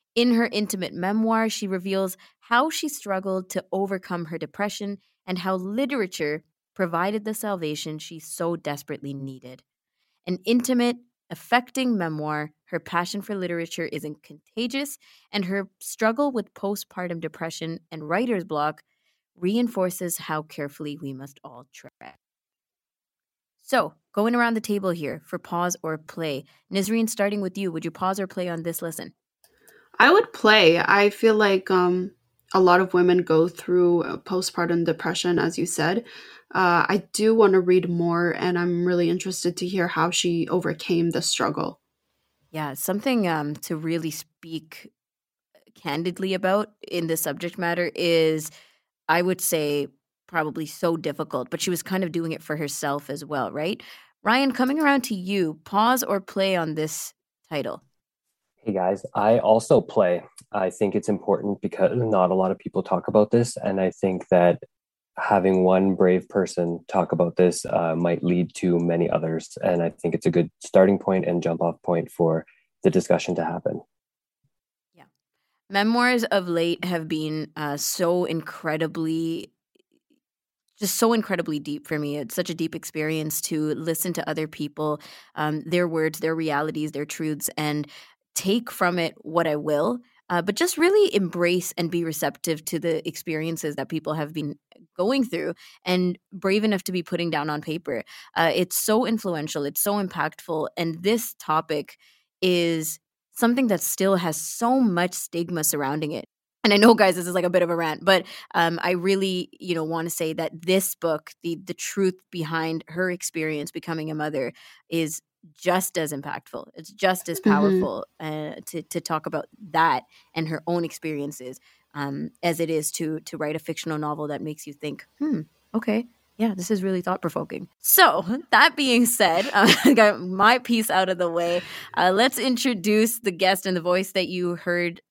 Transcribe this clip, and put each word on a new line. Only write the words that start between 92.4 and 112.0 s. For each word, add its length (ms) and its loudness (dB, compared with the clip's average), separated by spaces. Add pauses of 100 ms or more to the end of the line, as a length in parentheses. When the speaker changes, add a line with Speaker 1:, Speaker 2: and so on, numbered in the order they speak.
Speaker 1:
to 140 -4
the 280 -2
experiences 680 -6
that 140 -6
people 240 -4
have 180 -4
been 260 -6 (380)
going 280 2
through 280 -4 (320)
and 340 0 (140)
brave 320 0
enough 200 0
to 80 -6
be 100 -2
putting 260 -4
down 220 -2
on 100 -4
paper. 420 -6 (320)
Uh, 200 4
it's 220 0
so 280 2
influential. 640 -2
It's 160 -4
so 200 0
impactful. 640 -4 (100)
And 240 -4
this 360 -2
topic 600 -4 (420)
is 580 0 (340)
something 340 2
that 160 2
still 340 2
has 240 -2
so 400 0
much 320 2
stigma 500 -6
surrounding 500 -2
it. 140 -10 (380)
And 80 2
I 60 6
know, 160 8
guys, 220 4
this 100 -4
is, 80 -4
like, 100 0
a 60 0
bit 120 4
of 80 2
a 60 -2
rant, 280 -4
but, 200 4 (300)
um, 280 2
I 100 0
really, 640 -2
you 160 -6
know, 100 -4
wanna 260 -4
say 220 -4
that 200 -6 (100)
this 320 2
book, 380 -2 (100)
the, 200 -4
the 120 -12
truth 400 -2 (160)